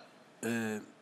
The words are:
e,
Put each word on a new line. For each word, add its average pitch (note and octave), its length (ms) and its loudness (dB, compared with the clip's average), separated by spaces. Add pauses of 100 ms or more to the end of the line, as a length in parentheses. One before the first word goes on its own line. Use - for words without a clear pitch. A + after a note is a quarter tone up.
(440)
e, A2+ 340 2 (240)